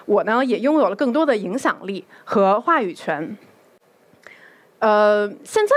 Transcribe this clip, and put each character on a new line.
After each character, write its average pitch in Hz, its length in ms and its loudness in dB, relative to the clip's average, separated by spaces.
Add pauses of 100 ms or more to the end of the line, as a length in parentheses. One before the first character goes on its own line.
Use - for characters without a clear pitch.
我 202 180 0
呢 226 200 0
也 233 140 -2
拥 285 220 2
有 214 80 2
了 190 80 -4
更 254 160 -2
多 302 120 0
的 269 120 0
影 190 200 -6
响 185 300 -4
力 190 180 -10 (200)
和 196 360 2
话 320 200 0
语 185 140 -6
权。 165 420 -8 (1400)
呃， 208 520 2 (140)
现 427 220 0
在 494 100 2